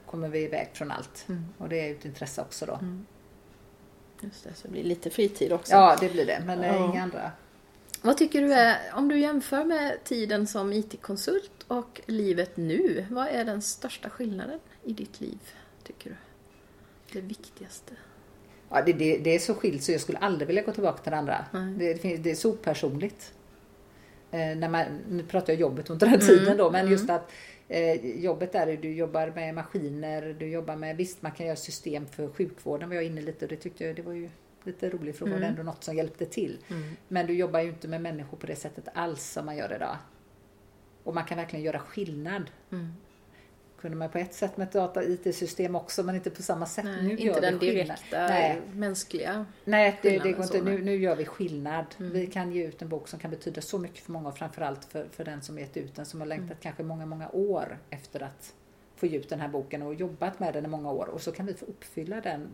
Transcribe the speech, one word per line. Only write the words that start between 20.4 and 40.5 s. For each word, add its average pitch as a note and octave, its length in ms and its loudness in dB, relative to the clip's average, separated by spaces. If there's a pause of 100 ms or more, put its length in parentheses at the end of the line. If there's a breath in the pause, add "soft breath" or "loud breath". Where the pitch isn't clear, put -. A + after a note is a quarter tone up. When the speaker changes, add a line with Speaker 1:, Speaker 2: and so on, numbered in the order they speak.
Speaker 1:
vilja F#3 160 4
gå G#3+ 80 -2
tillbaka G3 320 2
till D#3 80 -2
det D#3 60 0
andra. D3 340 0
Speaker 2:
Nej. F#3+ 260 -4
Speaker 1:
Det, E3+ 160 2
det E3+ 60 -2
finns, E3+ 240 -2
det E3+ 80 2
är D3+ 40 0
så A3 180 2
personligt. E3 800 -2 (1000 loud breath)
Eh, D#3+ 260 -2
när D#3+ 120 0
man, E3 160 2 (240)
nu F3 140 -2
pratar F3 300 2
jag D#3+ 60 2
jobbet C#3+ 300 2
under E3 180 6
den A#3+ 140 12
Speaker 2:
Mm. G#3 60 8
Speaker 1:
tiden G3 300 10
då, F3 140 8
men F#3 100 4
Speaker 2:
Mm. G3 100 6
Speaker 1:
just G3 180 6
att, E3+ 220 0 (360 loud breath)
eh, E3 380 2 (180)
jobbet F3+ 280 0
där E3+ 160 2
är, D#3 100 0
du D#3 160 -6
jobbar D#3+ 420 0
med D#3+ 200 -6
maskiner, D#3 840 -4
du D#3+ 80 -6
jobbar D#3+ 280 -4
med, D#3 220 -6
visst F3+ 240 -4
man D#3 100 -6
kan E3+ 140 -8
göra D#3+ 100 -2
system D3 520 -6
för D3+ 220 -6
sjukvården, D#3 600 -4
var F3 60 -4
jag E3+ 80 0
inne D#3+ 180 -6
lite, D#3 240 -6
och D3+ 40 -10
det D#3+ 80 -6
tyckte E3+ 280 -10
jag, D#3+ 100 -4
det E3+ 60 -8
var F3 120 -8
ju E3+ 160 -8 (340)
lite F#3 260 -6
roligt, D#3 280 -6
för - 80 -8
då G3+ 60 0
var F#3+ 80 0
det F#3+ 60 0
Speaker 2:
Mm. D#3+ 140 -2
Speaker 1:
ändå D#3+ 120 -6
något - 120 -14
som D#3+ 120 -6
hjälpte D#3+ 300 -2
till. E3+ 320 -4 (100)
Speaker 2:
Mm. E3 160 -6 (240 loud breath)
Speaker 1:
Men F3+ 200 0
du F3 60 0
jobbar E3+ 260 2
ju E3+ 100 0
inte E3 180 -10
med D#3+ 140 -6
människor D3+ 360 -8
på - 100 -10
det D#3 80 -6
sättet - 380 -12
alls E3+ 380 -4
som D3+ 140 -6
man D3+ 120 -8
gör G#2 180 -4
idag. - 220 -4 (1040)